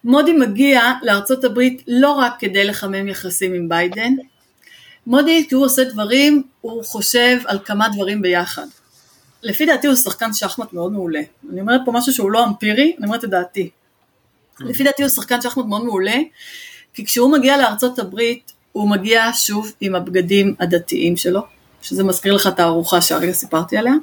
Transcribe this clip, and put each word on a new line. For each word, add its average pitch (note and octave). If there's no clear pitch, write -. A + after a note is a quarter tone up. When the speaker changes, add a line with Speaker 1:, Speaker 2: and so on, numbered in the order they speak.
Speaker 1:
מודי C#4+
מגיע B3
לארצות A#3
הברית B3
לא B3+
רק C4
כדי G3
לחמם G3
יחסים F#3
עם E3+
ביידן, F3+
מודי, D4
כשהוא C4
עושה C4
דברים, B3+
הוא A3+
חושב A#3+
על G3
כמה G3+
דברים G3+
ביחד. F3
לפי A#3
דעתי C#4+
הוא C4+
שחקן G#3+
שחמט G#3
מאוד F3
מעולה. F3
אני F#3
אומרת A#3+
פה A#3+
משהו B3
שהוא G3+
לא A3+
אמפירי, A3
אני G#3
אומרת A#3
את G#3+
דעתי. F3+
Speaker 2:
Mm. -
Speaker 1:
לפי B3+
דעתי C#4
הוא C#4
שחקן B3
שחמט B3
מאוד G#3+
מעולה, G#3
כי G#3
כשהוא B3
מגיע C#4
לארצות B3
הברית, A#3
הוא G#3
מגיע A3
שוב G#3
עם F#3+
הבגדים F#3
הדתיים F3
שלו, F3+
שזה F#3+
מזכיר F#3+
לך G3+
את F#3
הארוחה E3+
שהרגע E3+
סיפרתי E3+
עליה. A#3